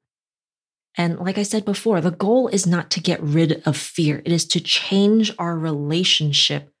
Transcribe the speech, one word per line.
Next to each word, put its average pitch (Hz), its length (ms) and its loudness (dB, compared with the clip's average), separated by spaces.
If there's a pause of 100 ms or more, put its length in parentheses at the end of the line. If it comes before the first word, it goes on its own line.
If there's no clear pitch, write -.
(960)
And 170 220 0
like 190 200 -4
I 208 60 0
said 208 200 -4
before, 202 380 0
the 175 80 2
goal 220 380 2
is 190 180 0
not 170 240 0
to - 100 -4
get 175 220 -2
rid 160 420 2
of 147 120 2
fear. - 480 -2
It 165 80 0
is 170 160 0
to 180 120 0
change 202 800 2
our 170 200 -2
relationship 151 1200 0